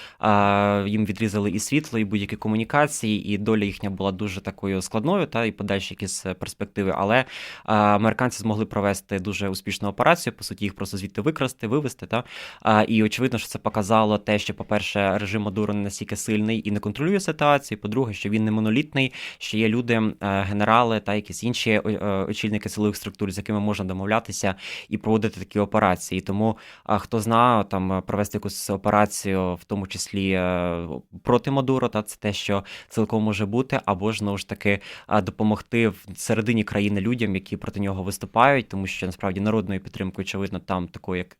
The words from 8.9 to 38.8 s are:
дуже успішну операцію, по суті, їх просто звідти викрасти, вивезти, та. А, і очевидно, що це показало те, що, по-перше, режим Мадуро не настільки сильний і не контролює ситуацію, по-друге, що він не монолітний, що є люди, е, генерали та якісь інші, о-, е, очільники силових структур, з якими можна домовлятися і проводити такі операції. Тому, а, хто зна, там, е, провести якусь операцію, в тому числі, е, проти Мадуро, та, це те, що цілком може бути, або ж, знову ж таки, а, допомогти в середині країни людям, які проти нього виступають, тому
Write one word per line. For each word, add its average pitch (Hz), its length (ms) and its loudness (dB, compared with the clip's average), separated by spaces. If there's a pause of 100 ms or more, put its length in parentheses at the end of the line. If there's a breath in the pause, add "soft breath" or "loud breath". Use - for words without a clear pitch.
дуже 98 300 -4
успішну 95 400 -4
операцію, 127 440 2
по - 120 -12
суті, - 200 -8
їх 98 100 -4
просто 101 220 -6
звідти 98 240 -6
викрасти, 131 460 -2
вивезти, 135 400 -2
та. 117 180 -2 (380 loud breath)
А, 107 200 6
і 110 200 4
очевидно, 120 360 2
що - 100 -10
це - 100 -8
показало 107 600 4
те, 104 200 0
що, 101 160 -6
по-перше, 101 640 0
режим 104 240 -4
Мадуро 104 320 -2
не 104 60 -2
настільки 101 360 -6
сильний 107 520 -2
і - 20 -2
не 104 100 -2
контролює 160 400 0
ситуацію, 147 580 0
по-друге, 110 340 -2
що 101 160 -6
він 110 160 2
не 110 60 2
монолітний, 123 640 0 (260 loud breath)
що - 180 -6
є 110 120 4
люди, 120 260 2
е, 110 260 2
генерали 104 800 2
та 101 140 -2
якісь - 300 -6
інші, 117 400 2
о-, 107 60 0
е, 98 340 0
очільники 107 440 -2
силових 104 280 0
структур, 101 340 -6
з 95 80 -6
якими 104 220 -2
можна 101 240 0
домовлятися 98 720 0 (340 loud breath)
і 107 100 -4
проводити 107 420 2
такі - 180 -6
операції. 98 640 2
Тому, 104 380 0 (260 loud breath)
а, 104 140 2
хто 113 220 -4
зна, 113 440 4
там, 95 280 -2
е, 95 80 0
провести 101 380 -2
якусь - 320 -6
операцію, 98 840 2
в 82 100 -10
тому 98 220 -4
числі, 95 440 -4
е, 87 580 0 (340)
проти 123 280 2
Мадуро, 131 380 2
та, 107 140 -2
це - 180 -12
те, 104 200 -2
що 98 240 -2 (240 loud breath)
цілком 110 340 0
може 107 240 0
бути, 127 380 0
або 101 280 0
ж, 104 60 -4
знову 101 200 -2
ж - 100 -12
таки, 101 320 0 (260 loud breath)
а, 107 140 2
допомогти 107 680 0
в - 180 -6 (100)
середині 113 480 2
країни 101 360 0
людям, 110 340 0
які 95 220 -6
проти - 240 -6
нього 98 220 -2
виступають, 117 680 2
тому 98 180 -4